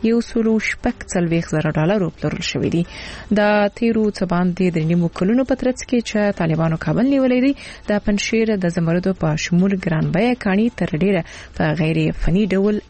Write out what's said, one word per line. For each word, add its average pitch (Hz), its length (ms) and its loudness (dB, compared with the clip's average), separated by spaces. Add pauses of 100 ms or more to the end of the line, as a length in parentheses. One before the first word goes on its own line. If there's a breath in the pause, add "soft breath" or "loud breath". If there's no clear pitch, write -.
یو 233 100 4 (120)
سلو 220 240 2 (140)
شپږ - 440 -4
څلوېښت 170 420 0
زره 156 220 0
ډالرو 170 400 2
پلورل 151 320 -4
شوي - 260 -2
دي. 170 80 0 (480 loud breath)
د 208 400 2 (100)
تیرو 226 280 2
څه 202 240 -4
باندې 175 460 0
د 160 120 0
نیمو 170 200 2 (100)
کلونو 233 320 2
په 254 80 -4
ترڅ 254 240 -2
کې 240 140 0 (100)
چې 208 320 0
طالبانو 165 460 0
کابل 214 260 2
نیولی 254 320 2
دی، 277 80 2 (400 loud breath)
د 208 160 0
پنجشیر 220 460 0 (100)
د 170 140 0
زمردو 180 440 0
په 156 220 -2
شمول 190 400 2
ګران 160 320 0
بیه 240 180 2 (100)
کاڼي 208 220 2 (160)
تر 165 220 -4
ډیره 190 180 2 (380 loud breath)
په 160 120 2 (100)
غیر 160 200 0 (220)
فني 185 200 4 (120)
ډول 208 320 0